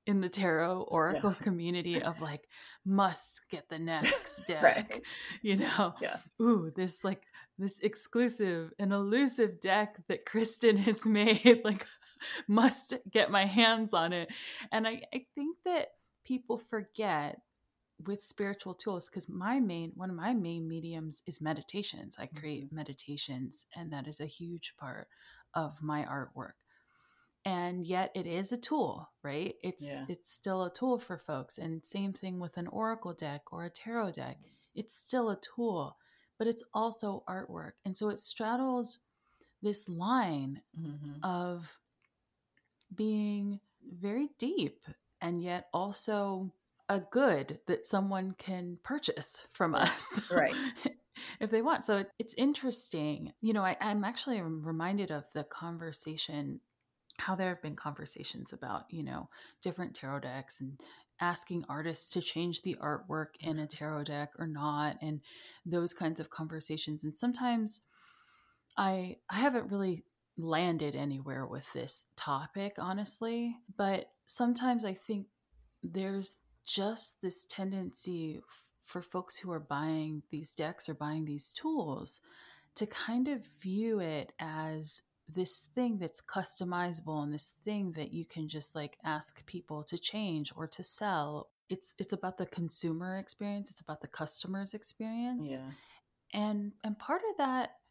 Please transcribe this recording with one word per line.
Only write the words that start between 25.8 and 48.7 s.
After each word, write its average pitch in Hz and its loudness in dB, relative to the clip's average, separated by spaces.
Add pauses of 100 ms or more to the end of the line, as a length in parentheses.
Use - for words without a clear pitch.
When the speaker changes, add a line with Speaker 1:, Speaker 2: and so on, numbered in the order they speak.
Speaker 1:
my 151 0
artwork. 131 -8 (920)
And 180 -2
yet 185 2
it 175 -2
is 190 -2
a 247 -2
tool, 240 -2 (120)
right? 151 -4
It's, 143 -4
Speaker 2:
Yeah. 135 -8
Speaker 1:
it's - -6
still 185 -2
a 180 -4
tool 247 2
for 185 -8
folks. - -6
And 165 -4
same 196 0
thing 185 -6
with 175 -6
an 175 -4
oracle 220 -2
deck 147 -8
or 170 -6
a 170 -6
tarot 226 -2
deck. 131 -8 (360)
It's - -4
still 240 0
a 190 -2
tool, 180 -2 (420)
but 220 2
it's 233 0 (100)
also 220 0
artwork. 180 -8 (120)
And 190 -2
so 214 2
it 202 -2
straddles 247 0 (600)
this 208 0
line 170 0 (140)
Speaker 2:
Mm-hmm. 147 -8
Speaker 1:
of 175 -2 (1160)
being 208 2 (220)
very 202 -2
deep 247 0 (360)
and 175 0
yet 175 -2
also 196 0 (360)
a 202 4
good 185 4
that - 2
someone 190 2
can 180 -6